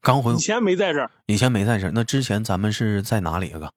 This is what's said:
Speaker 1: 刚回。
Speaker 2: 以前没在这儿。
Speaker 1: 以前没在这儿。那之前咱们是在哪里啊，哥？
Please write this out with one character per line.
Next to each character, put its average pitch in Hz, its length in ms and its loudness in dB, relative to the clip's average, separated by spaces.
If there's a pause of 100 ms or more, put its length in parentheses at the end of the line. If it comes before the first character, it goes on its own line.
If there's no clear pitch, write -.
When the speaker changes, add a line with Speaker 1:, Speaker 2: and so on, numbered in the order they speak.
Speaker 1:
刚 135 180 4
回。 120 120 2
Speaker 2:
以 - 40 0
前 214 240 0
没 185 140 2
在 180 180 0
这 143 80 0
儿。 120 80 -4 (160)
Speaker 1:
以 104 100 0
前 127 160 2
没 101 140 2
在 110 140 2
这 95 80 -2
儿。 80 80 -2
那 117 80 2
之 135 180 -2
前 110 220 -2
咱 98 160 0
们 107 120 0
是 104 300 0
在 107 200 -2
哪 85 180 -2
里 87 100 -6
啊， 78 80 -12
哥？ 78 200 -12